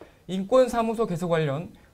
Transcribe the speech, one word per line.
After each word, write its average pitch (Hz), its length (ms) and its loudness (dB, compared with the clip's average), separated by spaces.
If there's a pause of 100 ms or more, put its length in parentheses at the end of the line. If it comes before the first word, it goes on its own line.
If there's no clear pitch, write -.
(280)
인권사무소 226 760 0
개소 175 220 -4
관련 147 460 -2 (200)